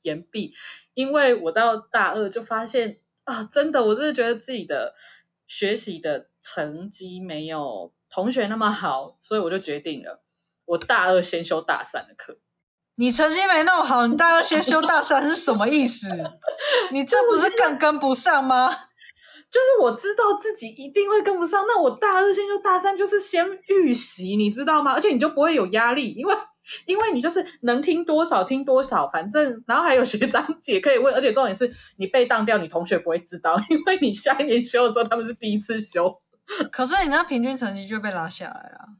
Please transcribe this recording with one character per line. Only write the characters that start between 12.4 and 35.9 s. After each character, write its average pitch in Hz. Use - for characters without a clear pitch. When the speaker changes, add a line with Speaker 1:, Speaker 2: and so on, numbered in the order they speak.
Speaker 2:
你 240
成 302
绩 330
没 320
那 330
么 330
好， 247
你 233
大 330
二 330
先 311
修 311
大 320
三 285
是 320
什 -
么 208
意 285
思？ 208
Speaker 1:
<laughs> 539
Speaker 2:
你 269
这 -
不 453
是 370
更 359
跟 302
不 262
上 285
吗？ 254
Speaker 1:
就 480
是 523
我 233
知 403
道 415
自 427
己 233
一 269
定 403
会 415
跟 392
不 339
上， 392
那 440
我 277
大 392
二 392
先 403
修 403
大 370
三 392
就 392
是 403
先 349
预 349
习， 185
你 208
知 247
道 302
吗？ 269
而 302
且 415
你 247
就 302
不 311
会 320
有 196
压 226
力， 254
因 262
为， 415
因 381
为 440
你 247
就 320
是 349
能 240
听 330
多 320
少 220
听 269
多 269
少， 180
反 277
正， 254
然 247
后 339
还 285
有 247
学 240
长 294
姐 196
可 277
以 240
问， 254
而 262
且 254
重 269
点 196
是 247
你 190
被 247
当 226
掉， 214
你 170
同 170
学 180
不 170
会 165
知 170
道， 170
因 311
为 381
你 233
下 269
一 294
年 240
修 240
的 214
时 240
候 233
他 220
们 233
是 233
第 220
一 208
次 220
修。 180